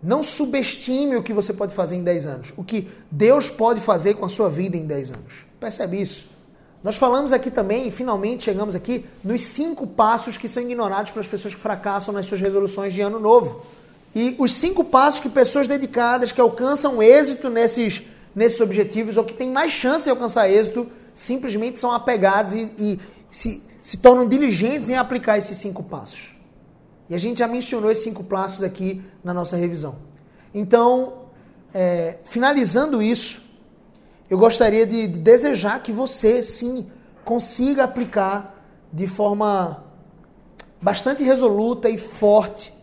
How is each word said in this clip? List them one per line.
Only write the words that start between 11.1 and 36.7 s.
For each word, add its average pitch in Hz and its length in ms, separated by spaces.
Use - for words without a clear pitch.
pelas 208 160
pessoas 196 280
que - 60
fracassam 202 520
nas 196 140
suas 196 140
resoluções 196 520
de 180 80
ano 208 180
novo. 220 440
E 240 240
os 254 140
cinco 349 320
passos 285 340
que - 100
pessoas 254 380
dedicadas, 247 640
que - 100
alcançam 254 640
êxito 269 480
nesses, 226 520
nesses 226 260
objetivos, 208 560
ou 226 80
que 220 100
têm 254 160
mais 285 220
chance 285 320
de 285 60
alcançar 240 380
êxito, 214 380
simplesmente 240 640
são 247 120
apegados 208 640
e, 220 240
e 208 220
se, - 320
se - 140
tornam 247 320
diligentes 240 600
em 247 60
aplicar 247 440
esses 202 200
cinco 196 240
passos. - 540
E 170 60
a - 40
gente 226 200
já 240 80
mencionou 233 440
esses 220 140
cinco 202 200
passos 190 380
aqui 190 400
na 180 120
nossa 175 220
revisão. 170 400
Então, 240 720
é, 175 520
finalizando 254 800
isso, 226 400
eu 190 80
gostaria 220 480
de, 220 220
de 175 120
desejar 226 640
que 233 100
você, 240 500
sim, 240 480